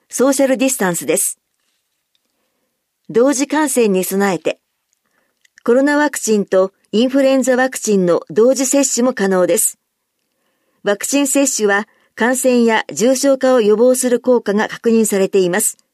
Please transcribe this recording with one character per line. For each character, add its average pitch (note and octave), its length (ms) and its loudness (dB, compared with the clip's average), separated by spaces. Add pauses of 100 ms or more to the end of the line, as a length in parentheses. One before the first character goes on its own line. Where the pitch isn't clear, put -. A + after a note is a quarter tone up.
ソ B3+ 200 0
ー C#4 40 2
シ C#4 100 2
ャ C4+ 40 2
ル B3+ 100 0
デ B3 80 0
ィ C4+ 40 2
ス - 80 -6
タ F#3+ 120 -2
ン F3 60 -4
ス D#3+ 100 -8
で D#3 120 -2
す。 - 220 -6 (1700)
同 A#3+ 240 2
時 C4 140 -4
感 D4+ 220 -2
染 A#3 200 0
に F#3 140 0
備 G3 320 -2
え D#3 40 -6
て、 - 200 -6 (1040)
コ A#3+ 100 0
ロ C4+ 100 2
ナ D4 140 0
ワ D4 120 0
ク - 100 -10
チ G#3+ 180 0
ン G3 80 -2
と F#3+ 260 0 (200)
イ G#3+ 120 0
ン C4 60 0
フ C#4 120 0
ル C4+ 60 2
エ C4+ 80 2
ン C4 80 0
ザ B3+ 120 0
ワ C4 140 0
ク C4 100 -10
チ G#3+ 180 0
ン F#3 80 2
の E3+ 240 2
同 A3+ 240 2
時 C4 120 -2
接 C#4 260 0
種 A#3+ 120 -2
も B3+ 100 0
可 G3 140 -4
能 F#3 180 2
で F3 120 0
す。 - 200 -4 (1080)
ワ G3+ 140 -2
ク - 80 -14
チ C#4 140 -2
ン C#4+ 80 0
接 C#4 260 0
種 G#3+ 140 -2
は G3+ 200 0 (280)
感 A#3+ 200 0
染 B3 280 2
や A3+ 280 0
重 G#3+ 240 0
症 C4+ 220 0
化 C4 160 0
を B3+ 80 2
予 G#3 140 4
防 B3 180 4
す B3+ 160 -2
る A#3+ 100 0
効 B3 220 0
果 G#3 120 -4
が G3+ 140 -2
確 - 220 -4
認 A3+ 160 2
さ G3+ 140 -2
れ F#3+ 100 0
て G3+ 100 0
い F#3 100 0
ま F#3 120 -2
す。 - 160 -4 (160)